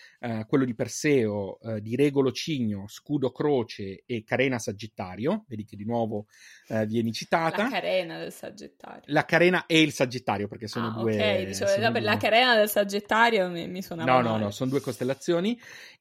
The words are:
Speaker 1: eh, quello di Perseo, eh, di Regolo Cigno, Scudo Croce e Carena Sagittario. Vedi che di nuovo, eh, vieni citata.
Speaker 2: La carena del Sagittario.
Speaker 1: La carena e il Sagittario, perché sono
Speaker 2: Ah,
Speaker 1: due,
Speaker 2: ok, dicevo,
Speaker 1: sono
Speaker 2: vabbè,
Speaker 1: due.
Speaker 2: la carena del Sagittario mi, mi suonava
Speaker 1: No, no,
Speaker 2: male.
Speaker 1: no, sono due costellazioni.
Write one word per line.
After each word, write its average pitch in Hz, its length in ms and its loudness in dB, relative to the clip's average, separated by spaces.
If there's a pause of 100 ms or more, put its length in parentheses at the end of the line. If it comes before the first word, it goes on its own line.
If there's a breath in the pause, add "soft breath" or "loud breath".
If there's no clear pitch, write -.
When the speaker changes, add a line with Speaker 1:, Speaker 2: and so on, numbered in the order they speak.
(180 loud breath)
Speaker 1:
eh, 113 300 -6
quello 135 160 4
di 123 100 -2
Perseo, 110 880 0
eh, 110 200 -6
di 110 140 -8
Regolo 139 380 4
Cigno, 110 560 -4
Scudo 135 420 -4
Croce 113 760 -4
e 113 180 -6
Carena 127 340 0
Sagittario. 107 880 -6
Vedi 107 180 -10
che - 120 -20
di 101 80 -12
nuovo, 110 420 -2 (400 loud breath)
eh, 110 200 0
vieni 113 260 0
citata. 165 500 -2
Speaker 2:
La 240 80 0
carena 175 480 -2
del 170 140 -10
Sagittario. - 720 -18
Speaker 1:
La 147 200 0
carena 170 420 4
e 160 160 6
il 151 100 2
Sagittario, 117 560 -2
perché 107 180 -12
sono 113 220 -4
Speaker 2:
Ah, 113 120 -6
Speaker 1:
due, 110 140 0
Speaker 2:
ok, 101 320 2
dicevo, 196 240 -2
Speaker 1:
sono 196 120 2
Speaker 2:
vabbè, 233 180 2
Speaker 1:
due. 214 80 -2
Speaker 2:
la 208 80 2
carena 233 400 4
del 214 120 6
Sagittario 208 840 2
mi, 170 180 -8
mi 185 140 -8
suonava 165 280 -2
Speaker 1:
No, 127 100 6
no, 120 100 2
Speaker 2:
male. 110 140 0
Speaker 1:
no, 104 60 -2
sono 131 200 -4
due 139 100 0
costellazioni. 170 760 -2 (440 loud breath)